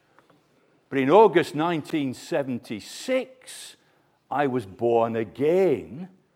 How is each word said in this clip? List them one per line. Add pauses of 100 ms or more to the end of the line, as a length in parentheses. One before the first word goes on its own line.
(920)
But
in
August
nineteen
seventy-six, (540)
I
was
born
again, (260)